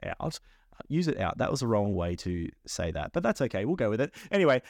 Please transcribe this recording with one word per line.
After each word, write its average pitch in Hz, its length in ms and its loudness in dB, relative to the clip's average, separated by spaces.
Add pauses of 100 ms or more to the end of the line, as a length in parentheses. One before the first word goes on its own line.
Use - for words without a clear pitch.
(200)
out. - 180 -4 (340)
Uh, - 160 -18
use 165 200 0
it - 100 0
out. 92 200 0
That - 120 0
was 135 100 0
the 127 60 -2
wrong 104 280 2
way 87 220 0
to 87 320 -4 (180)
say 85 260 -4
that, 76 200 -6
but 175 100 0
that's 220 180 2
okay. 104 240 -2
We'll 165 120 0
go 117 140 0
with 110 100 0
it. 147 140 -2 (160)
Anyway, 156 400 6